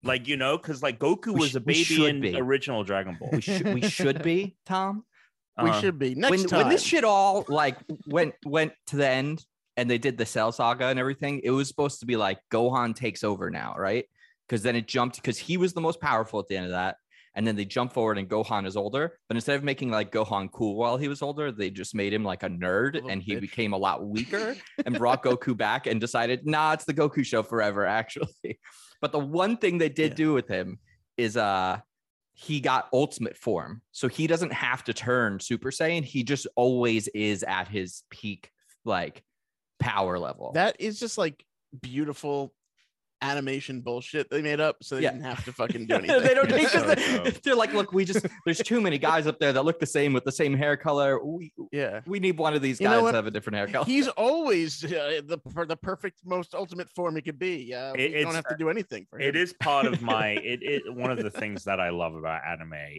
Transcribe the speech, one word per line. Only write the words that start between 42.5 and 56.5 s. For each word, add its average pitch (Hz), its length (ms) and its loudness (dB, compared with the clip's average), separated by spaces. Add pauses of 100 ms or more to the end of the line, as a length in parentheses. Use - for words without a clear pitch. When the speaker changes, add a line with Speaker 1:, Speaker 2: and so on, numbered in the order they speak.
Speaker 3:
animation 135 580 -4
bullshit 123 500 -4
they 147 120 0
made 147 180 0
up 156 240 2
so 135 140 -8
they 151 60 0
Speaker 2:
Yeah. 147 80 4
Speaker 3:
didn't 123 120 -10
have 123 220 -8
to 127 80 -12
fucking 117 340 -4
do - 80 2
Speaker 2:
<laughs> - 0 -
Speaker 3:
anything. - 280 4
Speaker 2:
They 262 100 8
don't 269 180 4
Speaker 1:
It's 311 220 4
Speaker 2:
need 339 80 4
Speaker 1:
so - 120 6
Speaker 2:
to, - 380 0
Speaker 1:
dope. - 100 -6
Speaker 2:
they're 269 140 4
like, 226 160 4
"Look, 202 220 0
we 190 100 4
just, 190 220 0 (180)
there's 170 140 2
too 233 240 2
many 170 160 2
guys 156 300 4
up 151 120 -2
there 143 140 4
that 135 100 4
look 156 160 2
the 156 60 0
same 143 260 2
with 127 140 2
the 139 80 -2
same 147 200 2
hair 147 220 2
color. 139 480 2
We, 160 300 -8 (180)
Speaker 3:
Yeah. 110 340 -4
Speaker 2:
we 196 140 -4
need 185 180 2
one 156 160 2
of 147 80 2
these 131 200 -2
Speaker 3:
You 202 80 4
know 233 60 6
Speaker 2:
guys 117 80 6
Speaker 3:
what? 226 80 4
Speaker 2:
to 127 80 2
have 104 80 -2
a 110 40 -6
different 107 240 -6
hair 101 120 -2
color." 131 180 -2
Speaker 3:
He's 269 240 2
always, 208 760 0
uh, 151 400 -2
the 156 140 -6
per-, 143 280 -6
the 160 120 -4
perfect, 185 480 -8
most 180 280 -4